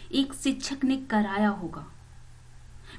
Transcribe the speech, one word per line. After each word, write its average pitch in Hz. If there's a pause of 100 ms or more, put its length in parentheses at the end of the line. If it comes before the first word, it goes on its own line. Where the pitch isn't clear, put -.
(120)
एक 269
शिक्षक -
ने 262
कराया 208
होगा। 175 (1120)